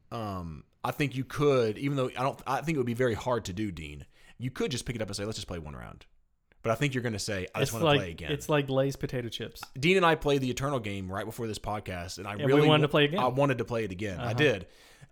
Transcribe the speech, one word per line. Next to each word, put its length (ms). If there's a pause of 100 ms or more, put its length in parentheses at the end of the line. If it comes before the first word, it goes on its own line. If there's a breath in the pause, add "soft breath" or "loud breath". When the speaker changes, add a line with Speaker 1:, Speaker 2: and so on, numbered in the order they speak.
(120)
Speaker 1:
Um, 520 (200)
I 80
think 240
you 80
could, 540
even 200
though 100 (100)
I 60
don't, 240
I 140
think 140
it 40
would 80
be 80
very 180
hard 320
to 80
do, 180
Dean. 340 (340 soft breath)
You 100
could 220
just 140
pick 100
it 60
up 80
and 60
say, 100
"Let's 120
just 100
play 120
one 160
round." 300 (580)
But 80
I 40
think 200
you're 80
gonna 160
say, 340
"I 60
just 100
Speaker 2:
It's 40
Speaker 1:
wanna 120
Speaker 2:
like, 140
Speaker 1:
play 120
again." 200
Speaker 2:
it's 180
like 200
Lay's 260
potato 340
chips. 320 (180)
Speaker 1:
Dean 180
and 80
I 100
played 260
the 80
Eternal 300
game 320
right 140
before 220
this 120
podcast, 580
and 100
I 40
Speaker 2:
And 100
we 60
Speaker 1:
really 200
Speaker 2:
wanted 160
Speaker 1:
wa-, 40
Speaker 2:
to 40
play 140
again. 140
Speaker 1:
I 80
wanted 320
to 60
play 180
it 80
again. 280
I 60
Speaker 2:
Uh-huh. 80
Speaker 1:
did. 340 (440 soft breath)